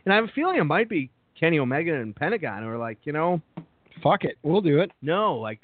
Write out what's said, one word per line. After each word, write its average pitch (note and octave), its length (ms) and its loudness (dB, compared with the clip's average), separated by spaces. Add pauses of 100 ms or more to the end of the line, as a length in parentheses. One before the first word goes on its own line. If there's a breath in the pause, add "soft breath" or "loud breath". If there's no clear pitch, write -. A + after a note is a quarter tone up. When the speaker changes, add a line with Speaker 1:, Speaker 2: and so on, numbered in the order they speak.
Speaker 1:
And F#3+ 80 2
I G3+ 60 6
have A3+ 80 2
a G#3 100 -10
feeling F4 220 0
it F#3+ 80 2
might F#3+ 240 2
be D3 200 -4 (300)
Kenny E3 180 4
Omega D3 360 0
and A2+ 200 -4
Pentagon C#3+ 500 -4
who A2+ 40 -8
are A2+ 100 -6
like, A#2 260 -8
"You D3 100 -6
know, E3 280 0 (640)
Speaker 2:
fuck D#3+ 220 2
it, C#3 180 -6
we'll E3 160 2
do D#3+ 220 4
it." G3 100 -2 (100)
Speaker 1:
No, F3 340 0
like, A2 280 -8